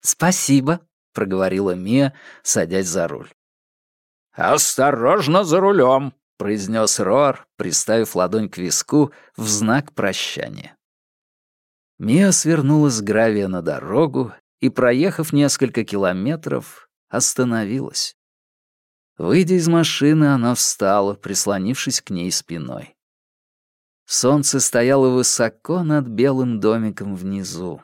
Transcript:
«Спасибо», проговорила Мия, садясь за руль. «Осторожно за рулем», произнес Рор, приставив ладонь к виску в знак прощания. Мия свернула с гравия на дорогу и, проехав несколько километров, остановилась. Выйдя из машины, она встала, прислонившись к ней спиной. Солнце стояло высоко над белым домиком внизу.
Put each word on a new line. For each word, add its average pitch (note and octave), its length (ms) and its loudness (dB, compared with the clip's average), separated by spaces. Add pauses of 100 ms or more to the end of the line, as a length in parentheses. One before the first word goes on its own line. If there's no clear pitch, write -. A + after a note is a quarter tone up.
«Спасибо», D#3 800 0 (380)
проговорила F#2+ 560 0
Мия, B2 400 0 (300)
садясь F#2 420 -2
за E2+ 220 -2
руль. C#2 200 -10 (1000)
«Осторожно C#3+ 1120 2
за E3+ 160 2
рулем», C#3+ 560 4 (220)
произнес G#2 640 -2
Рор, B2 560 0
приставив G#2+ 580 -2
ладонь F#2 340 0
к - 80 -14
виску C3+ 540 0 (260)
в A2 120 -6
знак A2 460 -2
прощания. - 840 -8 (1200)
Мия E3+ 320 4
свернула D3+ 580 2
с A2 140 -2
гравия G#2 460 2
на F#2 140 -4
дорогу A2 720 -2 (280)
и, C3 80 2
проехав C3 640 0
несколько C#3 500 0
километров, A2+ 1040 -4 (200)
остановилась. A#2+ 1080 -2 (1000)
Выйдя E3 400 2
из E3 100 2
машины, D#3 600 4
она B2 280 2
встала, G2+ 600 0
прислонившись G2+ 840 -4
к - 100 -16
ней F2+ 200 -4
спиной. C2+ 640 -10 (1120)
Солнце C#3 540 0
стояло C3 480 2
высоко B2+ 760 -2
над D3+ 240 0
белым B2 540 0
домиком G#2+ 560 -2
внизу. F2+ 680 -8